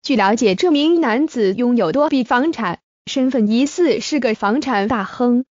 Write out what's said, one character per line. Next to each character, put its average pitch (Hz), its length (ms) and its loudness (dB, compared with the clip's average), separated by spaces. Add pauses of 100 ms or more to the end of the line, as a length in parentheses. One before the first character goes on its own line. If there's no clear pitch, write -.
据 277 140 -2
了 208 200 2
解， 220 200 2
这 359 160 0
名 311 280 2
男 269 280 0
子 202 260 0
拥 240 240 0
有 196 140 0
多 294 180 0
笔 269 140 0
房 262 280 0
产， 196 280 -6 (260)
身 262 240 -2
份 240 180 0
疑 233 180 2
似 294 340 0
是 - 200 -4
个 233 160 0
房 214 240 -2
产 220 280 -2
大 226 160 -2
亨， 247 420 -2 (120)